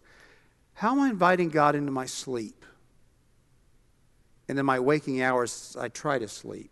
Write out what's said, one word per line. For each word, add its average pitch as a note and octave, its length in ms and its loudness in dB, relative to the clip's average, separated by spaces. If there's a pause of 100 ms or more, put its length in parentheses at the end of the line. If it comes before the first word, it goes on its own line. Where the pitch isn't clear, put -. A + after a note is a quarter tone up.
(720)
How G#3+ 180 -2
am C#4 80 2
I C4+ 100 4
inviting F3+ 400 4
God D3 260 4
into C#3+ 160 -2
my C3 140 -4
sleep? - 600 -8 (1800)
And C3+ 120 -2
in C#3 60 0
my C3 140 2
waking C3+ 420 0
hours, B2+ 580 -2
I B2 80 -6
try C#3 320 -4
to G#2+ 80 -6
sleep. - 440 -14